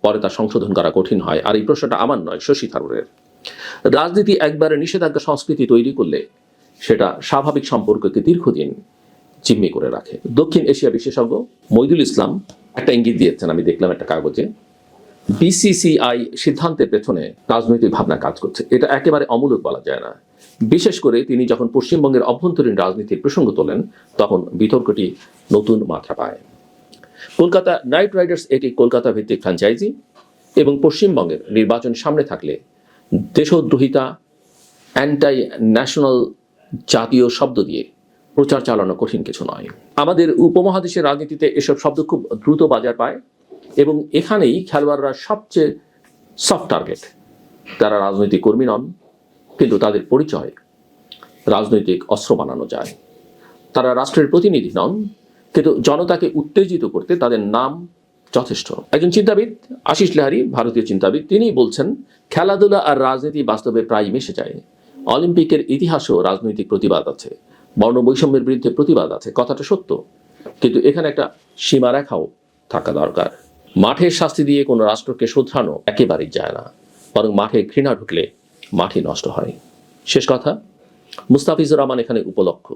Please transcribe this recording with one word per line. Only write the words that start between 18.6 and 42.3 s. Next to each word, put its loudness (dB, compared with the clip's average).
এটা 4
একেবারে 2
অমূলক 0
বলা -6
যায় -4
না। -14
বিশেষ 2
করে 2
তিনি 0
যখন 0
পশ্চিমবঙ্গের 2
অভ্যন্তরীণ 0
রাজনীতির -2
প্রসঙ্গ 2
তোলেন, -2
তখন 2
বিতর্কটি 0
নতুন 2
মাত্রা -8
পায়। -8
কলকাতা 2
নাইট 0
রাইডার্স -2
একটি 0
কলকাতা 2
ভিত্তিক -4
ফ্র্যাঞ্চাইজি 0
এবং 4
পশ্চিমবঙ্গের 2
নির্বাচন 0
সামনে -2
থাকলে -8
দেশদ্রোহিতা, 2
অ্যান্টি 2
ন্যাশনাল 2
জাতীয় 4
শব্দ -2
দিয়ে -6
প্রচার 2
চালানো 0
কঠিন -4
কিছু -10
নয়। -10
আমাদের 2
উপমহাদেশের 2
রাজনীতিতে -2
এসব 0
শব্দ -2
খুব -4